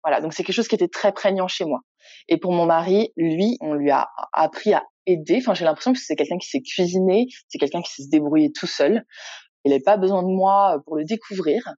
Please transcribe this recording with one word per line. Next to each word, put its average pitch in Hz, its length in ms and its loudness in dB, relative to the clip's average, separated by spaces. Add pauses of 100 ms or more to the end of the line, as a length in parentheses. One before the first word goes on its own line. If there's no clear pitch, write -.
Voilà, 147 160 0
donc 156 120 -6
c'est 185 100 -8
quelque 190 140 -4
chose 233 120 -2
qui 220 60 0
était 175 140 0
très - 240 0
prégnant 190 340 -2
chez 185 180 -6
moi. 147 160 -4 (480)
Et 165 80 4
pour 180 160 -2
mon 170 140 2
mari, 185 500 2
lui, 165 440 0
on 156 140 -4
lui 143 160 2
a 135 180 2 (240)
appris 160 420 0
à 147 100 0 (220)
aider. 170 320 2
Enfin, 240 160 0
j'ai 170 100 -4
l'impression 165 280 0
que 254 60 2
c'est - 180 -6
quelqu'un 151 220 -2
qui - 100 -10
sait - 120 -4
cuisiner, 185 680 2 (220)
c'est - 100 -14
quelqu'un 160 240 -2
qui - 100 -12
sait 139 100 -16
se 139 80 -12
débrouiller 151 420 4
tout - 140 -8
seul. 180 380 0 (600)
Il 139 60 2
n'avait 135 120 2
pas 208 140 4
besoin 190 280 0
de 185 40 0
moi 190 580 2
pour 156 100 -8
le 151 80 -2
découvrir. 190 720 -4